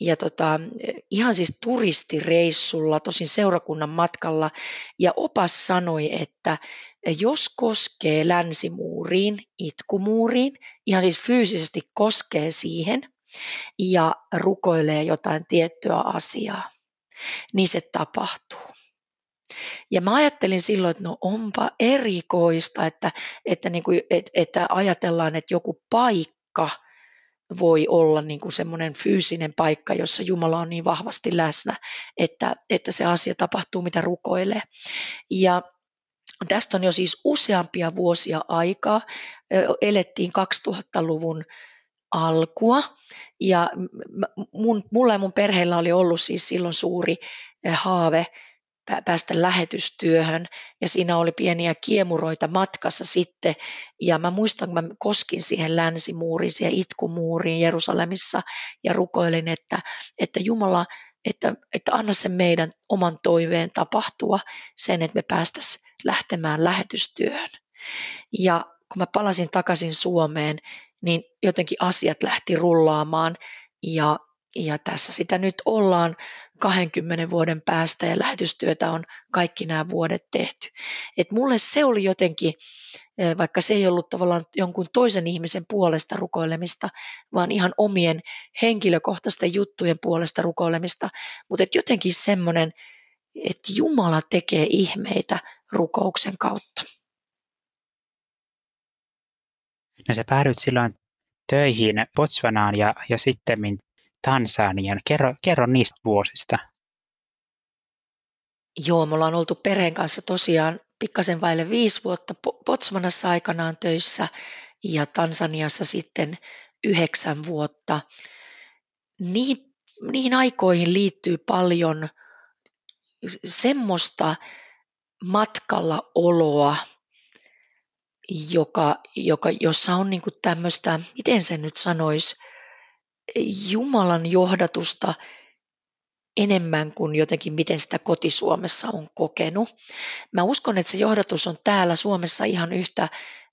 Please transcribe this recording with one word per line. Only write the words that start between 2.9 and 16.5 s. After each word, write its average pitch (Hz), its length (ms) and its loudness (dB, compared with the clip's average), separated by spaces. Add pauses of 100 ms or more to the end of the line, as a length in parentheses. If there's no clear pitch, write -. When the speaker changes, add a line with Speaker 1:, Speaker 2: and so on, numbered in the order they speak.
Speaker 1:
tosin 160 280 -2
seurakunnan 160 600 0
matkalla, 160 600 0 (480)
ja 180 180 4
opas - 500 0
sanoi, 165 560 -2
että - 360 -4 (600)
jos 247 380 2
koskee 165 720 0
länsimuuriin, 175 1080 -2 (200)
itkumuuriin, 226 960 0 (340)
ihan 190 160 2
siis 180 160 2
fyysisesti 214 600 2 (140)
koskee 165 560 0
siihen 165 520 -2 (760)
ja 185 360 4 (200)
rukoilee 165 680 2
jotain 160 460 -2
tiettyä 170 480 0
asiaa, - 760 -2 (840)